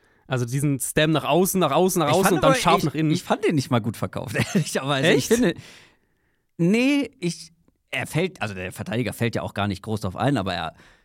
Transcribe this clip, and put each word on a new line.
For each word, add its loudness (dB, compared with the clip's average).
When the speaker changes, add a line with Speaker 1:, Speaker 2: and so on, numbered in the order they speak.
Speaker 1:
Also -2
diesen -2
Stem 2
nach 0
außen, 2
nach 2
außen, 2
nach 2
Speaker 2:
Ich 4
Speaker 1:
außen 4
Speaker 2:
fand 4
Speaker 1:
und 0
dann 6
Speaker 2:
aber, 2
Speaker 1:
scharf 4
Speaker 2:
ich, -2
Speaker 1:
nach -2
innen. 0
Speaker 2:
ich 0
fand -2
den 2
nicht -2
mal 2
gut -4
verkauft, -8
<laughs> -2
ehrlicherweise. 0
Speaker 1:
Echt? 4
Speaker 2:
Ich -2
finde, 2
nee, 2
ich, -8
er -6
fällt, -4
also -6
der -8
Verteidiger -4
fällt -2
ja -4
auch -8
gar -2
nicht -4
groß -4
drauf -6
ein, 0
aber -2
er, -6